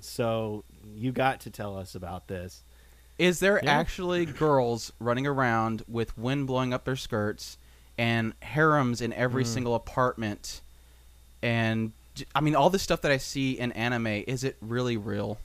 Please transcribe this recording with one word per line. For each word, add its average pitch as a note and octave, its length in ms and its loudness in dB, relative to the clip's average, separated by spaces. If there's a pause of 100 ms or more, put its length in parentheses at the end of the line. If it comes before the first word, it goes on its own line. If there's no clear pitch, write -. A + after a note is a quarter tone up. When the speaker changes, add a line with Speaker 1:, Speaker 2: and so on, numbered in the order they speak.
Speaker 1:
so A2+ 640 -2 (320)
you A#2 180 -2
got C3 280 2
to - 100 -14
tell G#2 260 -8
us F#2+ 180 -10
about F2+ 320 -10
this. F#2 340 -10 (580)
Speaker 2:
Is E3+ 200 4
there G3 240 4
Speaker 3:
Yeah. C#3+ 160 4
Speaker 2:
actually F3 460 -2
girls C3+ 760 2
running A#2+ 280 0
around A2+ 600 2
with A2+ 300 -4
wind C3 300 -2
blowing B2+ 260 0
up B2+ 120 -4
their C3 100 -2
skirts G#2+ 600 -4 (380)
and A#2 460 0
harems C#3 600 4
in A#2 120 -2
every B2+ 300 2
Speaker 3:
Mm. A#2 100 0
Speaker 2:
single A#2+ 220 0
apartment? A2+ 840 -2 (840)
And A2+ 480 0 (240)
j-, - 180 -12
I C#3+ 80 2
mean, D3+ 140 4
all D3 160 8
this F#3+ 100 0
stuff E3 200 0
that D3+ 100 2
I C3+ 60 6
see C3+ 420 -2
in B2 140 -2
anime, A#2 340 0
is A2 360 -2
it C3+ 180 -4
really A#2+ 360 -2
real? G#2 480 -4